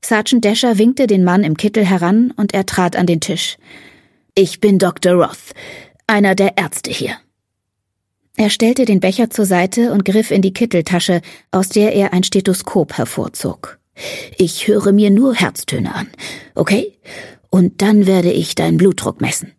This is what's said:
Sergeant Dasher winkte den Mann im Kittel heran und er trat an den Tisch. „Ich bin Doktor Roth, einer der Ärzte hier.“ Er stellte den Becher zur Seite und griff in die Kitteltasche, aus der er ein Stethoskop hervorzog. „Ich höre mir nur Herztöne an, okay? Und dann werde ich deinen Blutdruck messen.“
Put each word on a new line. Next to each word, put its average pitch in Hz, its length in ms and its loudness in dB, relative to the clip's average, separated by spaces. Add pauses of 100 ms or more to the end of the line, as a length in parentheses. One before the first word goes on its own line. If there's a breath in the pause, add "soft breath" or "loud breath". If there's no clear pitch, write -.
Sergeant 226 400 0
Dasher 226 340 0
winkte 240 300 2
den 196 160 2
Mann 180 220 2
im 156 100 -2
Kittel 208 300 0
heran 190 500 2
und 202 180 -2
er 190 120 0
trat 180 320 -2
an 180 80 2
den 170 160 0
Tisch. - 340 -6 (800 loud breath)
„Ich 190 240 0
bin 202 200 4
Doktor 180 340 0
Roth, - 400 -2 (540 loud breath)
einer 202 280 2
der 190 220 0
Ärzte - 340 -6
hier.“ - 240 -6 (1200)
Er 208 140 0
stellte 233 340 2
den 208 160 2
Becher 190 300 0
zur 214 160 -2
Seite 190 480 0
und 196 100 2
griff 208 260 0
in 196 120 2
die 190 100 0
Kitteltasche, 180 720 0 (300 loud breath)
aus 190 180 -2
der 208 260 2
er 196 160 0
ein 185 120 0
Stethoskop - 760 -2
hervorzog. - 840 -8 (580 loud breath)
„Ich - 320 -2
höre 202 240 2
mir 208 180 4
nur 240 240 4
Herztöne - 580 -4
an, - 140 -8 (480 loud breath)
okay? 220 420 -2 (520 loud breath)
Und 180 320 2
dann 208 260 4
werde 180 240 2
ich - 240 -4
deinen 165 220 0
Blutdruck - 420 0
messen.“ - 400 -6